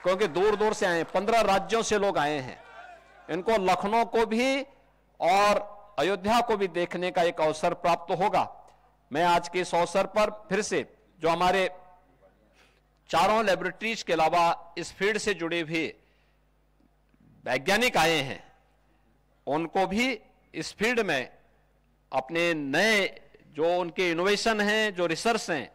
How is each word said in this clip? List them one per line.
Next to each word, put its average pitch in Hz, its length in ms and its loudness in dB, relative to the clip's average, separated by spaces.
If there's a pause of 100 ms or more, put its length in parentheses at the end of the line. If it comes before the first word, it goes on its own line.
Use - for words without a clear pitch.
क्योंकि 190 240 0
दूर-दूर 208 460 2
से 208 120 -2
आए 180 100 2
हैं, 165 100 0
पन्द्रह 214 360 2
राज्यों 196 400 2
से 214 160 0
लोग 196 200 2
आए 151 220 0
हैं। 127 240 -12 (680)
इनको 175 220 -2
लखनऊ 202 540 2
को 233 200 0
भी 254 360 0 (600)
और 202 520 2 (260)
अयोध्या 196 420 0
को 233 160 0
भी 196 100 -2
देखने 175 440 -4
का 180 100 0
एक 170 200 0
अवसर 156 320 0
प्राप्त 170 380 -2
होगा। 165 640 -2 (400)
मैं 151 100 0
आज 175 260 2
के 180 100 -2
इस 180 160 -2
अवसर 175 300 2
पर 208 440 -2
फिर 196 120 0
से 180 340 -4 (240)
जो 156 100 0
हमारे 180 420 2 (1400)
चारों 214 360 2
लेबोरेटरीज 185 580 -4
के 185 100 -2
अलावा 165 640 2
इस 170 160 -10
फील्ड 208 240 -2
से 208 160 -2
जुड़े 170 280 -4
हुए 160 320 -4 (1500)
वैज्ञानिक 175 520 0
आए 165 200 4
हैं, 135 360 -8 (920)
उनको 165 400 -2
भी 226 320 -2 (360)
इस - 180 -8
फील्ड 233 260 -2
में 151 300 -2 (840)
अपने 165 400 0
नए 170 680 0 (340)
जो 170 220 2
उनके 180 340 -2
इनोवेशन 202 500 0
हैं, 208 340 2
जो 175 100 0
रिसर्च 190 440 0
हैं 139 260 -4